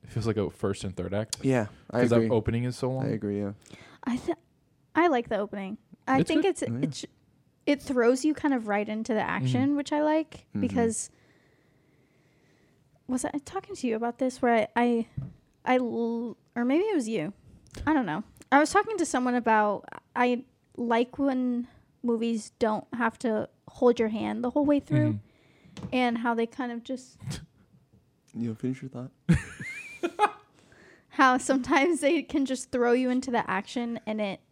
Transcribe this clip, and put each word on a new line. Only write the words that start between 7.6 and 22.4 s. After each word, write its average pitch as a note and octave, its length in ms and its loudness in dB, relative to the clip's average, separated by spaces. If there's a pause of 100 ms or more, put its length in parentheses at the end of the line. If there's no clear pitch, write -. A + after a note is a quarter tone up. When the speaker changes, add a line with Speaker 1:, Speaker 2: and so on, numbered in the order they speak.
Speaker 3:
it C#4+ 180 0
throws B3+ 440 2
you D4+ 80 2
kind C#4+ 180 0
of A3+ 160 -2
right G#3 180 0
into A3 280 -4
the G#3+ 60 0
Speaker 1:
Mm-hmm. - 100 -2 (160)
Speaker 3:
action, C4 300 2
which C#4+ 180 -4
I D4 80 2
like D#4 480 -2
Speaker 2:
Mm-hmm. - 100 -4
Speaker 3:
because A3+ 500 0 (2000)
was B3+ 180 -2
I - 60 -2 (140)
talking F#4+ 320 -10
to - 100 -6
you A3+ 100 0
about A#3 220 -4
this B3+ 240 -2
where A#3+ 120 6
I, A3 220 2
I, A#3+ 300 2 (580)
I B3+ 140 4
l-, A#3 580 -2 (180)
or A#3+ 100 -2
maybe C#4+ 200 4
it A4 100 0
was B3 140 0
you. G3+ 240 -4 (540)
I D4 80 2
don't C4 120 2
know. E3 180 -4 (280)
I C4+ 60 6
was D4+ 120 4
talking G#4 280 2
to E4+ 80 0
someone B3+ 280 0
about G#3+ 500 2 (320)
I B3 280 2 (320)
like A#3+ 420 0
when B3+ 500 0 (340)
movies A#3 560 -2